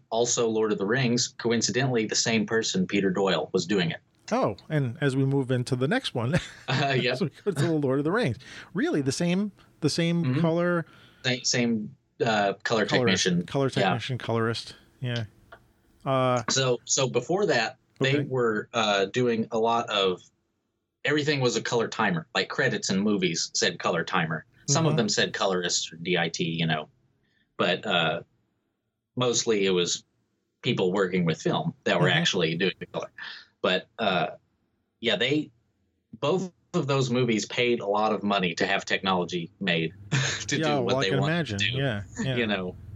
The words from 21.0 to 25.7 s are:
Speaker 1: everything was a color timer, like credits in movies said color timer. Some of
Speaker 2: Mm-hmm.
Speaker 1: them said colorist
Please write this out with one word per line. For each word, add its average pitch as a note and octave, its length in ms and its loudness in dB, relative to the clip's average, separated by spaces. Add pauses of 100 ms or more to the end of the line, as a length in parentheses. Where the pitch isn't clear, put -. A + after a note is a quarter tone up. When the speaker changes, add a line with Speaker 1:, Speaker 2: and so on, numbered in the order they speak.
Speaker 1:
everything D3 340 0
was B2 160 2
a A2+ 60 -2
color A2+ 260 0
timer, F#2 480 -2
like F#2+ 140 -2
credits B2 400 -2
in G2 100 0
movies F#2 540 0
said F2+ 260 -2
color F2 240 -2
timer. D#2+ 420 -2 (220)
Some D#3+ 180 2
of D3 60 2
Speaker 2:
Mm-hmm. D#3 60 2
Speaker 1:
them G#2+ 120 2
said G2 240 0
colorist F2+ 600 -2